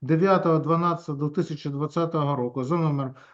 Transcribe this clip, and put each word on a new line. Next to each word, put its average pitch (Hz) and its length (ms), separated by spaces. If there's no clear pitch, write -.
дев'ятого 165 560
дванадцятого 165 600
дві 147 160
тисячі 160 360
двадцятого 147 680
року 123 280
за 156 120
номером 139 380